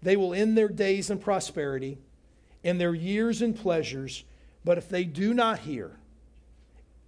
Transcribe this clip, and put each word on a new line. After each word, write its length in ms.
they 160
will 180
end 220
their 140
days 380
in 100
prosperity 800
and 160
their 140
years 480
in 120
pleasures. 720
But 140
if 100
they 160
do 300
not 260
hear, 380